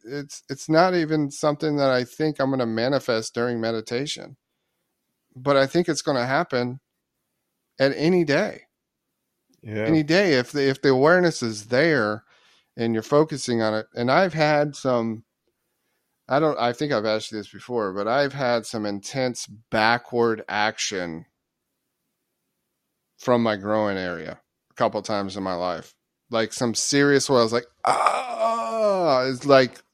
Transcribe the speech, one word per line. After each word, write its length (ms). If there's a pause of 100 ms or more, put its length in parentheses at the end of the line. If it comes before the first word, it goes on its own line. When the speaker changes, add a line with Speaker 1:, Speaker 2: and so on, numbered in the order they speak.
Speaker 1:
it's, 440
it's 200
not 240
even 380
something 460
that 120
I 140
think 360
I'm 100
gonna 160
manifest 680
during 280
meditation, 760 (960)
but 220
I 100
think 220
it's 120
gonna 240
happen 540 (1000)
at 160
any 280
day. 380 (1000)
Speaker 2:
Yeah. 240
Speaker 1:
Any 180
day, 300
if 180
the, 180
if 120
the 80
awareness 540
is 240
there 560 (540)
and 160
you're 100
focusing 580
on 140
it. 180
And 180
I've 220
had 420
some, 480 (1040)
I 120
don't, 180
I 160
think 200
I've 120
asked 260
you 60
this 140
before, 420
but 140
I've 260
had 320
some 200
intense 640
backward 1000
action 760 (1900)
from 260
my 120
groin 420
area 420 (320)
a 40
couple 260
times 360
in 60
my 120
life. 380 (360)
Like, 220
some 220
serious 560
where 100
I 40
was 100
like, 140 (180)
"Ah," 1400
it's 200
like, 360 (120)